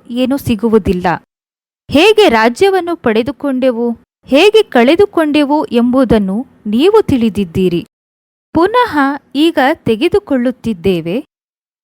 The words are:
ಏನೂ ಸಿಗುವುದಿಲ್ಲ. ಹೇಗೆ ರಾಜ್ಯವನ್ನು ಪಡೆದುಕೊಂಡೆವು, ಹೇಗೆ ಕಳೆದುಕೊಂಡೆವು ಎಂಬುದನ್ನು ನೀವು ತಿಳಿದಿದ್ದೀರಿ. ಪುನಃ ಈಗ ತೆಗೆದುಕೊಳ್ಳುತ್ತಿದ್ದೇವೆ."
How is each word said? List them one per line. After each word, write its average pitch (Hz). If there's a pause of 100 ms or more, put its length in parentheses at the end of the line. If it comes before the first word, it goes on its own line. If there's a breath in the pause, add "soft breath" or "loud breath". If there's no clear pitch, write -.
ಏನೂ 247
ಸಿಗುವುದಿಲ್ಲ. 208 (840)
ಹೇಗೆ 403
ರಾಜ್ಯವನ್ನು 339
ಪಡೆದುಕೊಂಡೆವು, 240 (280)
ಹೇಗೆ 415
ಕಳೆದುಕೊಂಡೆವು 302
ಎಂಬುದನ್ನು 233 (200)
ನೀವು 320
ತಿಳಿದಿದ್ದೀರಿ. 190 (680)
ಪುನಃ 427 (380)
ಈಗ 311 (160)
ತೆಗೆದುಕೊಳ್ಳುತ್ತಿದ್ದೇವೆ." 226 (580)